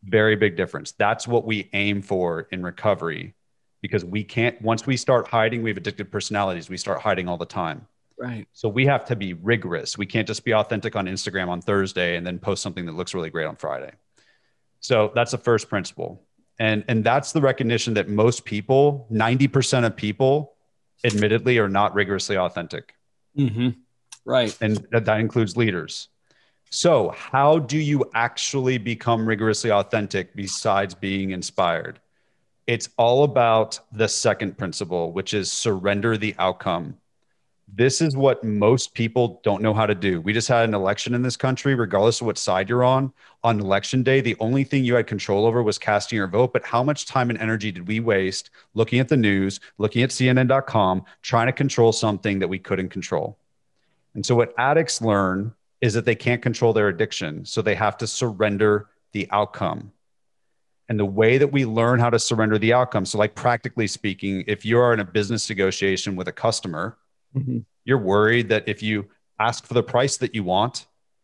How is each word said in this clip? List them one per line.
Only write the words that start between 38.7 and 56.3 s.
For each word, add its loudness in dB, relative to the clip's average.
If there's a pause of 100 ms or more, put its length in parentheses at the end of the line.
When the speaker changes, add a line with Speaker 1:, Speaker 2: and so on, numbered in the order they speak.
Speaker 1:
people 0
don't 0
know 2
how 2
to 2
do. 0
We -2
just -2
had 4
an -2
election -2
in 0
this -2
country, 0
regardless 2
of -4
what -4
side -2
you're 2
on. 2 (300)
On 2
election 0
day, 4
the -2
only 0
thing 0
you 2
had 2
control 0
over 2
was 0
casting -2
your -2
vote, 2
but -2
how 0
much -2
time 0
and -2
energy -2
did -12
we -2
waste 0 (240)
looking 2
at 0
the 4
news, 2 (180)
looking 0
at 0
C 2
N 4
N 4
dot 2
com, 2 (180)
trying 2
to 0
control 4
something -2
that 0
we -4
couldn't -4
control? -4 (800)
And -8
so 2
what 2
addicts 0
learn 2 (280)
is 2
that 0
they 2
can't -2